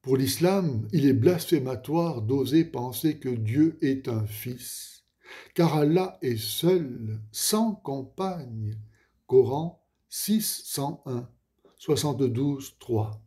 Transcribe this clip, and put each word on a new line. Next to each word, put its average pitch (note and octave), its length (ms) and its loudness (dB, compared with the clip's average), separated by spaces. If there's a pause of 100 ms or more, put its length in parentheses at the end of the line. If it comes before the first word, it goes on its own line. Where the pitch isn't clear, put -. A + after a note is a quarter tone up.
Pour C3 100 4
l'islam, D3+ 760 2
il D3 120 4
est C#3 80 6
blasphématoire C#3+ 1080 2
d'oser C3+ 420 2
penser C3 540 -4
que C3 100 -8
Dieu B2 540 2
est C3+ 240 0
un A2 180 -2
fils, - 760 -12 (500)
car D#3+ 240 4
Allah E3+ 460 2
est A#2+ 160 0
seul, A#2+ 800 -2 (140)
sans A3 420 0
compagne. C3 1040 -8 (480)
Coran C3 560 4 (260)
six - 560 -2
cent C#3+ 420 -6
un, B2 220 -8 (480)
soixante-douze C#3 1000 -2
trois. G#2+ 480 -4